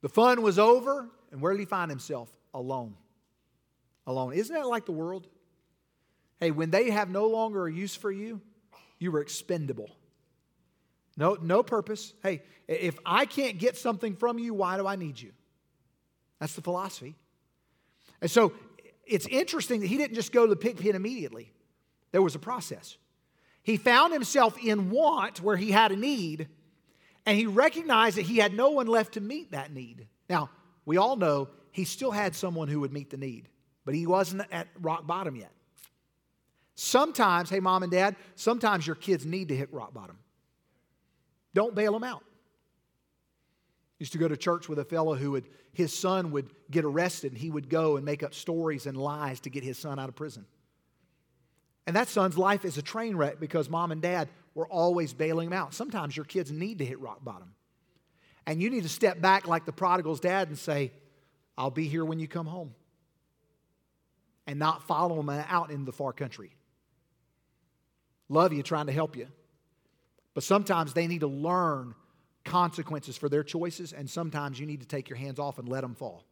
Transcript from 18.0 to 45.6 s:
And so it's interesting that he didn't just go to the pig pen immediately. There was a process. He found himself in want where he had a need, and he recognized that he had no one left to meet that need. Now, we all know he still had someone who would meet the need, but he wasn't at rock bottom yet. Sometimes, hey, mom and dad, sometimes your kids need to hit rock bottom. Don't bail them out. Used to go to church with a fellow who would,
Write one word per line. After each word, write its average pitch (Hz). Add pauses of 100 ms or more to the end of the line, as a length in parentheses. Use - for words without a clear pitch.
And 170
so 220 (540)
it's 214
interesting 262
that 190
he 220
didn't 269
just 226
go 233
to 220
the 202
pig 214
pen 196
immediately. 180 (600)
There 190
was 160
a 156
process. - (680)
He 220
found 262
himself 247
in 208
want 269
where 202
he 202
had 208
a 196
need, 185 (760)
and 208
he 226
recognized 233
that 208
he 214
had 208
no 254
one 269
left 220
to 226
meet 254
that 143
need. 120 (240)
Now, 156 (380)
we 156
all 240
know 143 (240)
he 190
still 262
had 202
someone 165
who 147
would 139
meet 143
the 135
need, 123 (360)
but 135
he 165
wasn't 190
at 170 (120)
rock 160
bottom 170
yet. 101 (1200)
Sometimes, 214
hey, 196
mom 185
and 175
dad, 190 (200)
sometimes 220
your 160
kids 165
need 175
to 143
hit 135
rock 113
bottom. 95 (1400)
Don't 214
bail 208
them 220
out. 240 (1800)
Used 147
to 165
go 165
to 151
church 170
with 151
a 143
fellow 160
who 139
would, 131 (240)